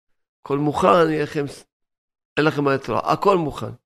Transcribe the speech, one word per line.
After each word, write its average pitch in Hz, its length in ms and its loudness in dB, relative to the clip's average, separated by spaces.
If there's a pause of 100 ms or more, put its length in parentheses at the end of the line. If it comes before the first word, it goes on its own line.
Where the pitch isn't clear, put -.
(420)
הכל 139 160 -4
מוכן, 160 520 2
יהיה 151 140 -2
לכם 143 240 -6
ס-, - 180 -16 (720)
אין 147 80 2
לכם 143 180 0
מה 139 120 2
לתרוע, 120 240 -4
הכל 190 380 2
מוכן." 127 340 -6 (140)